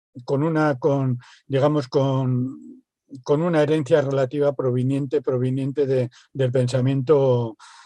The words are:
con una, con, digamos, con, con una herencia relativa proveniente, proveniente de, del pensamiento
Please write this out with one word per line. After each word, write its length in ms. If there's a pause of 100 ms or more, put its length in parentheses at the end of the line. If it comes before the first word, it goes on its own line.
(240)
con 200
una, 360
con, 400 (260)
digamos, 420
con, 960 (400)
con 220
una 180
herencia 400
relativa 540
proveniente, 680
proveniente 640
de, 240 (240)
del 180
pensamiento 1040 (280)